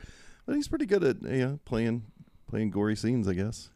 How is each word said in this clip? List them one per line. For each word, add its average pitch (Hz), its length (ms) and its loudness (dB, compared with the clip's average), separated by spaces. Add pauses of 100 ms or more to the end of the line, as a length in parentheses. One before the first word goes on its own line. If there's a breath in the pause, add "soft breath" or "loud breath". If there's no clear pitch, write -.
(460 soft breath)
But 247 100 0
he's 294 120 0
pretty 302 180 -2
good 190 180 4
at, 131 180 2
you 127 240 0
know, 139 180 -2
playing, 117 380 0 (460)
playing 107 220 0
gory 104 260 2
scenes, 113 320 0
I 95 60 2
guess. 101 420 -4